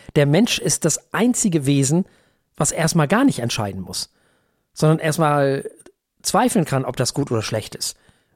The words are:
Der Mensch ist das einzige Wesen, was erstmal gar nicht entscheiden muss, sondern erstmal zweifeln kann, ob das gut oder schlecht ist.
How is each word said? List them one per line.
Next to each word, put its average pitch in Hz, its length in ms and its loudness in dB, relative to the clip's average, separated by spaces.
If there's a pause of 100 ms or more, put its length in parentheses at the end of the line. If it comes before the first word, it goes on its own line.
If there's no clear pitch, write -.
(160)
Der 143 100 4
Mensch 160 320 2
ist - 280 -4
das - 260 -4
einzige 175 540 0
Wesen, 143 400 2 (500)
was - 160 -2
erstmal 156 360 0
gar 220 160 2
nicht 254 160 2
entscheiden 104 420 -4
muss, - 280 -10 (640)
sondern 160 260 2
erstmal 147 720 0 (520)
zweifeln 202 420 2
kann, 135 220 -2
ob 123 100 -8
das 123 180 -2
gut 139 160 -2
oder 113 120 -2
schlecht - 320 -6
ist. - 220 -10 (400)